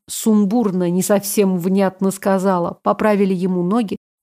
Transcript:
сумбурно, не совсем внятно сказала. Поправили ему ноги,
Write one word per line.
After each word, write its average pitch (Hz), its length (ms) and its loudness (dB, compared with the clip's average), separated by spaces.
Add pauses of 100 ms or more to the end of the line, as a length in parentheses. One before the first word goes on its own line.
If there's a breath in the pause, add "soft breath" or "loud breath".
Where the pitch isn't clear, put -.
сумбурно, 208 840 0
не 180 120 0
совсем 202 560 0
внятно 190 520 0
сказала. 185 720 -2
Поправили 202 520 0
ему 180 280 -2
ноги, 202 340 -2 (260)